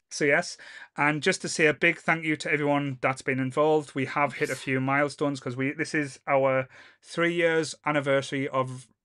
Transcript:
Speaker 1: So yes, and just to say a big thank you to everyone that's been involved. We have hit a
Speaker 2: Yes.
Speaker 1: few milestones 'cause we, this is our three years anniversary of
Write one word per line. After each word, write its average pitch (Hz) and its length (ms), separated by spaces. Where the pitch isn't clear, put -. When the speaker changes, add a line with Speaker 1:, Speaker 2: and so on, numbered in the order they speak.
Speaker 1:
So 156 120
yes, 156 320
and 147 280
just 185 180
to 175 80
say - 160
a 151 80
big 165 260
thank 165 240
you 156 140
to 165 160
everyone 143 480
that's 131 220
been 135 180
involved. 151 540
We 135 100
have 143 300
hit 147 160
a - 20
Speaker 2:
Yes. 123 80
Speaker 1:
few 131 180
milestones 139 640
'cause 127 160
we, 135 160
this 151 220
is 143 320
our 135 420
three 170 300
years 165 420
anniversary 139 600
of 131 420